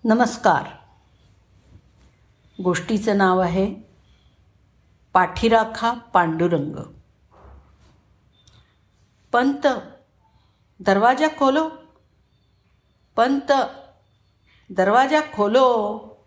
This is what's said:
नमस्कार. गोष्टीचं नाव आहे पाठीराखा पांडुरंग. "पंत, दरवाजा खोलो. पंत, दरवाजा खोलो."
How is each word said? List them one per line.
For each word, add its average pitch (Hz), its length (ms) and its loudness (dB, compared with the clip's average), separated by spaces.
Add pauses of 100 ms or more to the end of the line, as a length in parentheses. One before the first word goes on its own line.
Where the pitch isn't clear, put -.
नमस्कार. 226 600 2 (2000)
गोष्टीचं 202 540 -2
नाव 185 220 2
आहे 190 360 -2 (1400)
पाठीराखा 220 800 0
पांडुरंग. 165 800 -2 (2500)
"पंत, 277 360 0 (1120)
दरवाजा 233 480 2 (120)
खोलो. 294 300 0 (1500)
पंत, 269 360 0 (1160)
दरवाजा 240 500 2 (160)
खोलो." 220 640 2 (300)